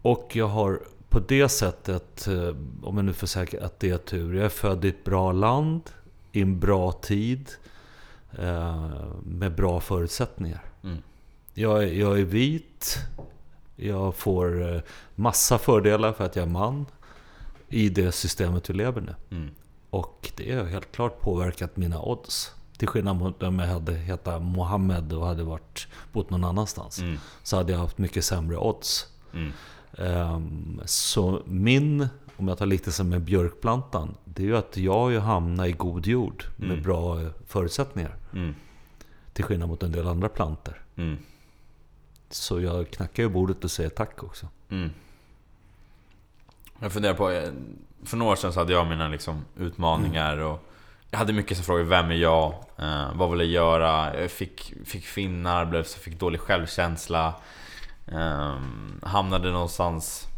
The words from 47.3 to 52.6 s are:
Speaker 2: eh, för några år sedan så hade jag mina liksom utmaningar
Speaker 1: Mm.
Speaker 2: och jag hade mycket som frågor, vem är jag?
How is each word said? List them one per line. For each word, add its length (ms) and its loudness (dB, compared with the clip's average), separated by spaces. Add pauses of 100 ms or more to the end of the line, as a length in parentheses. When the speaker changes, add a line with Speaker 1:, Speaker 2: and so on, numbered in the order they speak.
Speaker 2:
eh, 180 0 (540)
för 140 -6
några 140 4
år 40 6
sedan 180 -2
så 60 0
hade 140 2
jag 140 6
mina 200 -2
liksom 380 -6 (120)
utmaningar 760 0
Speaker 1:
Mm. 140 -2
Speaker 2:
och 160 -6 (480)
jag 80 -4
hade 140 2
mycket 240 0
som 80 -6
frågor, 180 2
vem 280 4
är 40 2
jag? 380 6 (240)